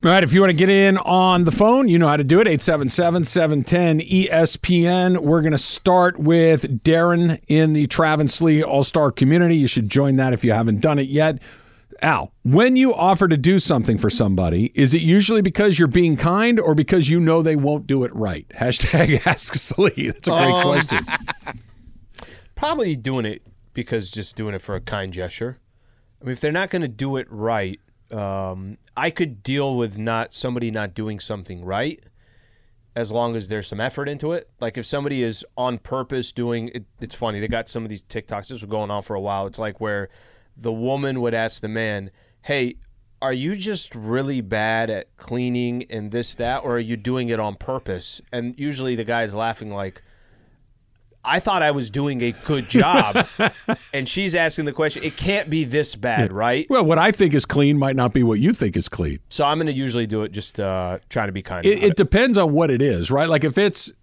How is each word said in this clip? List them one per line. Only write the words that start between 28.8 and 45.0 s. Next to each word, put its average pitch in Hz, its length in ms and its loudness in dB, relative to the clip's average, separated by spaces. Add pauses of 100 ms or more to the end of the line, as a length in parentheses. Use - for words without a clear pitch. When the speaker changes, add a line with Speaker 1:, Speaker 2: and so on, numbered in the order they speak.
Speaker 2:
I 156 140 -2
could 143 320 -6
deal 139 340 -4
with 110 220 -4
not, 113 340 -4
somebody 123 380 -6
not 104 240 -8
doing 107 240 -8
something 92 460 -12
right 107 340 -6 (960)
as 117 160 -6
long 117 260 -2
as 101 120 -8
there's 104 180 -6
some 101 140 -10
effort 139 280 -6
into 147 240 -8
it. - 160 -8 (120)
Like, 113 180 -8
if 113 80 -8
somebody 139 360 -4
is 113 220 -4 (120)
on 123 220 -4
purpose 131 520 -8
doing 120 380 -6
it, 113 160 -14 (160)
it's 104 160 -14
funny. 107 240 -6
They 107 80 -6
got 113 200 -6
some 117 140 -8
of 113 60 -10
these 104 160 -14
TikToks. 104 440 -10
This 120 140 -14
was - 40 -16
going 104 260 -6
on 104 100 -6
for 104 140 -8
a 95 40 -6
while. 98 280 -4
It's 98 100 -14
like 110 220 -8
where 104 280 -6 (480)
the 113 160 -8
woman 131 480 -4
would 117 140 -2
ask 113 260 -4
the 110 80 -10
man, 107 420 -6 (320)
"Hey, 131 340 -4 (440)
are 135 120 -2
you 143 240 -4
just 196 380 -8
really 127 460 -4
bad 110 480 -2
at 104 280 -8